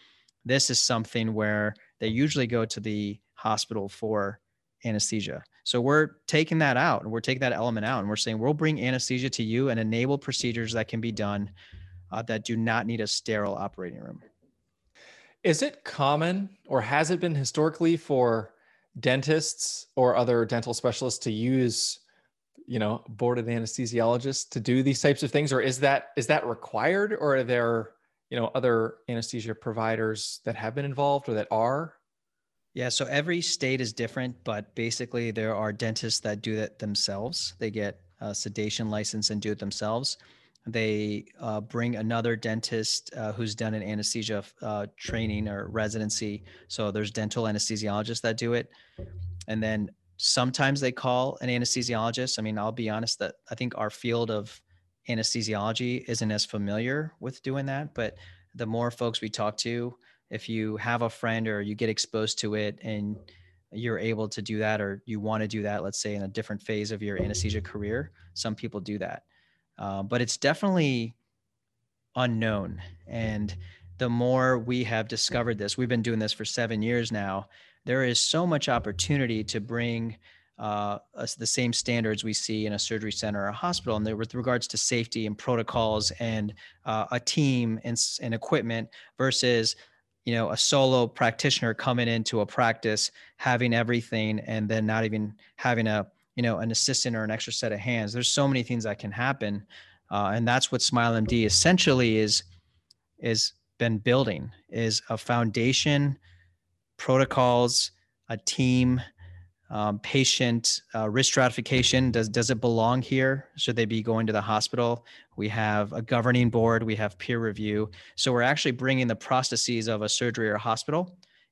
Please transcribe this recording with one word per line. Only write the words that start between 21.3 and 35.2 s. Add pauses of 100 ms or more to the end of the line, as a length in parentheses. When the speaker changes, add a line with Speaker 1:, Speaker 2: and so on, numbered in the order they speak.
Speaker 2:
use, (680)
you
know,
boarded
anesthesiologists
to
do
these
types
of
things?
Or
is
that,
is
that
required,
or
are
there, (380)
you
know,
other (140)
anesthesia
providers
that
have
been
involved
or
that
are? (800)
Speaker 1:
Yeah,
so
every
state
is
different,
but
basically